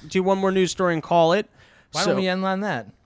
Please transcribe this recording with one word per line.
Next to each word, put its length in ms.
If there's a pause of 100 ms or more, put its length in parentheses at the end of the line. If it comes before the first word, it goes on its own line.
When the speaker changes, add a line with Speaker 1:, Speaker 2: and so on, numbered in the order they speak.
Speaker 1:
do 160
one 160
more 120
news 200
story 240
and 80
call 300
it. 140 (440)
Speaker 2:
Why 100
Speaker 1:
So 100
Speaker 2:
don't 80
we 80
end 160
on 180
that? 260 (180)